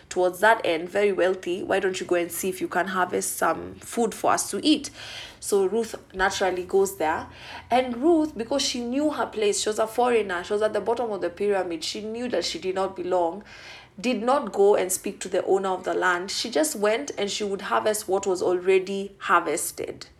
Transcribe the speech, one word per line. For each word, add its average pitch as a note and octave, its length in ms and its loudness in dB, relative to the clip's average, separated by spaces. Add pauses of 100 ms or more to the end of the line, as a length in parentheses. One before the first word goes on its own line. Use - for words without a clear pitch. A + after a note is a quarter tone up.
towards F3+ 320 0
that A3 220 6
end, E3+ 260 0
very G3+ 220 2
wealthy. F#3 520 0
Why F#3+ 160 2
don't F#3 200 -2
you F#3 60 -6
go F3 100 2
and E3+ 160 0
see - 180 -4
if F#3 120 -6
you E3+ 60 -4
can F3 200 0
harvest F#3+ 500 -2
some F3+ 380 -2
food - 380 -2
for - 180 0
us - 200 0
to G#3 120 -6
eat?" D4+ 280 2 (480)
So G3 260 2
Ruth G#3+ 300 -2 (180)
naturally F#3 500 0
goes G3 340 2
there. D#3+ 300 -2 (440)
And B3 260 2
Ruth, D#4 400 4
because C4+ 240 -2
she B3+ 200 -4
knew C4+ 300 0
her A#3 140 -2
place, G#3 360 0
she - 80 0
was G#3+ 100 -2
a A3 80 2
foreigner, A3 560 2
she G#3 100 -4
was G#3 80 0
at G#3 120 2
the G#3 80 0
bottom A#3 300 -2
of F#3+ 100 -4
the F3 80 -2
pyramid, F3+ 540 -2
she - 180 -8
knew A3+ 280 -6
that F3+ 160 0
she - 140 -6
did F#3 160 -4
not F#3+ 200 -2
belong, F3+ 480 0 (560)
did A3+ 220 0
not B3 300 2
go G3+ 240 6
and F#3 160 2
speak - 300 -6
to F#3+ 80 -10
the F3+ 160 0
owner F#3+ 240 2
of F#3 160 -2
the E3+ 80 -2
land. F3+ 360 0
She - 200 -4
just D4+ 260 2
went A3 420 0
and G3+ 140 -2
she - 120 -4
would G3 200 -4
harvest A3 440 0
what F#3+ 200 2
was F3+ 140 0
already F#3+ 760 2
harvested. - 920 -2 (120)